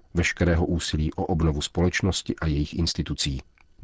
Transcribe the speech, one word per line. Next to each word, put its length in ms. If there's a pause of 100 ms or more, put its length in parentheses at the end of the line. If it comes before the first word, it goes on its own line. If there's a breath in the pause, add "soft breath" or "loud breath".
(140)
veškerého 520
úsilí 480
o 120
obnovu 360
společnosti 800
a 60
jejich 260
institucí. 680 (420)